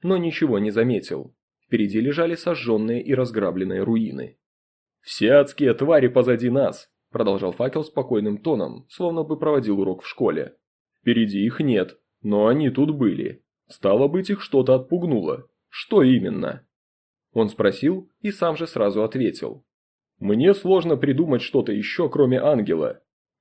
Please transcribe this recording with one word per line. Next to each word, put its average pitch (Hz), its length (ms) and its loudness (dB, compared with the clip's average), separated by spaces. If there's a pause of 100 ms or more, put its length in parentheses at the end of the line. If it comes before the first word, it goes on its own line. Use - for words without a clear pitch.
но 185 140 0
ничего 156 420 0
не 104 120 0
заметил. 95 640 -2 (300)
Впереди 131 360 0
лежали 165 340 0
сожженные 117 680 -2
и - 120 -2
разграбленные 95 680 -2
руины. 101 560 -4 (600)
«Все - 320 0
адские 139 420 4
твари 139 340 2
позади 123 420 2
нас», 127 400 -2 (200)
продолжал 98 420 -2
факел 139 320 -4
спокойным 107 540 -4
тоном, 101 500 -4
словно 165 340 -4
бы 156 160 -4
проводил 120 420 0
урок 92 220 -2
в - 60 -16
школе. 80 480 -4 (440)
«Впереди 107 440 0
их 127 160 -4
нет, 117 380 0 (240)
но 104 240 2
они 135 240 2
тут 147 240 0
были. - 480 -2 (260)
Стало 113 400 2
быть, 190 220 -2
их 202 120 -4
что-то 131 320 2
отпугнуло. 131 760 -2 (200)
Что - 340 0
именно?» - 640 0 (640)
Он 110 160 0
спросил 127 640 -2 (100)
и 208 100 -6
сам 170 260 -2
же 165 100 -6
сразу 104 360 0
ответил. 110 640 -4 (540)
«Мне 120 360 4
сложно 175 420 2
придумать 135 460 0
что-то 117 300 -2
еще, 107 360 -4
кроме 127 320 2
ангела. 90 600 0 (400)